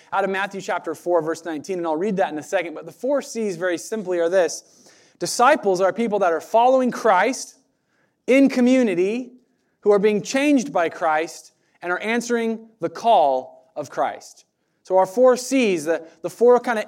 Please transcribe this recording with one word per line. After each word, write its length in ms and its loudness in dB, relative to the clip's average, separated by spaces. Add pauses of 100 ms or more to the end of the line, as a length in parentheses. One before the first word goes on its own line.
(120)
out 120 -2
of 60 -2
Matthew 320 -6
chapter 340 -6
four, 260 0
verse 240 -6
nineteen, 320 -8
and 100 -6
I'll 80 -2
read 220 -2
that 140 0
in 60 -8
a 60 -10
second. 300 -4
But 120 -14
the 60 -16
four 300 -4
C's 360 -6
very 200 -4
simply 420 -6
are 100 0
this. 600 -2 (300)
Disciples 600 2
are 140 2
people 260 -2
that 140 2
are 80 -4
following 500 2
Christ 640 0 (720)
in 220 6
community, 840 0 (480)
who 100 2
are 80 6
being 220 2
changed 520 0
by 160 0
Christ, 640 -4 (280)
and 100 -6
are 80 -4
answering 680 -4 (140)
the 80 -4
call 840 0
of 140 -10
Christ. 560 -8 (400)
So 120 0
our 80 4
four 320 4
C's, 480 0
the, 200 -2 (180)
the 60 -6
four 300 4
kind 180 -4
of 100 -6